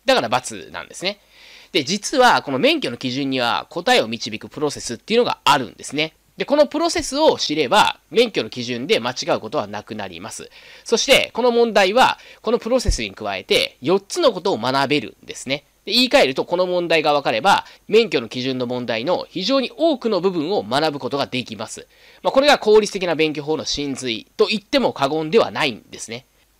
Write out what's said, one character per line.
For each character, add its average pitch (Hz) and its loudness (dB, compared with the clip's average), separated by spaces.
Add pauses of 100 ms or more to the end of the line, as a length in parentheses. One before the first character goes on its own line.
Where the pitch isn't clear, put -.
だ 262 4
か 240 2
ら× 226 -4 (420)
な 85 -10
ん - -16
で - -20
す - -8
ね。 202 -4 (520)
で、 156 0
実 208 -4
は 190 6
こ 139 -6
の 131 0
免 285 2
許 135 -4
の 120 -10
基 127 -6
準 135 -4
に 131 -2
は 110 0
答 233 0
え 170 4
を 113 0
導 143 -8
く 110 -14
プ - -12
ロ 147 0
セ 117 -10
ス 117 -8
っ - -12
て - -4
い - 4
う 247 4
の 220 2
が - -4
あ 139 6
る 117 -4
ん - -20
で - -20
す - -10
ね。 156 -2 (240)
で、 185 -4
こ 285 0
の 294 6
プ - -6
ロ 330 0
セ - -4
ス - -6
を 277 4
知 - -4
れ 143 0
ば、 175 2 (140)
免 214 2
許 131 -2
の 110 -8
基 123 -8
準 123 -6
で 185 0
間 123 -4
違 127 -2
う - -2
こ 107 -10
と 151 -4
は 113 -2
な 104 -10
く 110 -12
な 101 -8
り 85 -14
ま 107 -12
す。 - -16 (320)
そ 233 0
し - 0
て、 247 4
こ 220 -4
の 247 2
問 233 2
題 196 4
は、 240 4 (220)
こ 220 -2
の 233 2
プ 220 -8
ロ 254 2
セ - -2
ス - 0
に 98 -6
加 101 -6
え 95 -8
て、 - 0
四 170 2
つ - -10
の 294 4
こ 180 -8
と 190 -2
を 143 -2
学 131 0
べ 147 2
る 104 -12
ん - -20
で - -14
す - -14
ね。 139 -6 (220)
で、 - -8
言 247 4
い 240 -2
換 269 6
え 135 2
る 135 -2
と、 165 -2
こ 175 -4
の 185 2
問 180 -2
題 160 2
が 151 4
分 143 0
か 147 0
れ 110 0
ば、 185 2 (220)
免 214 4
許 156 0
の 113 -8
基 127 -8
準 131 -4
の 123 -4
問 123 -6
題 117 -2
の 175 0
非 175 -8
常 269 2
に 240 -4
多 302 2
く 233 -2
の 185 0
部 190 0
分 170 -2
を 196 0
学 143 0
ぶ 139 -8
こ 131 -6
と 139 -4
が 131 -2
で 123 -6
き 110 -12
ま 107 -10
す。 - -16 (360)
ま 185 2
あ、 - -8
こ 269 4
れ 294 4
が 254 6
効 214 6
率 208 -2
的 185 -6
な 165 0
勉 156 0
強 147 -8
法 151 -2
の 110 -6
真 143 -4
髄 117 -6
と 208 4
言 208 -2
っ - -20
て - 0
も 226 0
過 139 0
言 156 -2
で 220 4
は 101 2
な 131 -2
い 131 0
ん 98 -12
で - -18
す - -14
ね。 117 -14 (340)